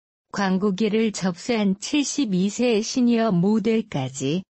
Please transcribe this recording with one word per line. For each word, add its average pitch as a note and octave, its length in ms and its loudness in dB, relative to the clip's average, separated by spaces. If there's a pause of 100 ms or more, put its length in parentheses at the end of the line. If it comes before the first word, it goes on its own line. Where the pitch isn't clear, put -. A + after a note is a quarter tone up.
(320)
광고계를 G3+ 800 0
접수한 G3 680 -2
칠십이 A3 680 0
세 A#3 320 0
시니어 A3+ 500 2
모델까지 F#3 1120 0 (140)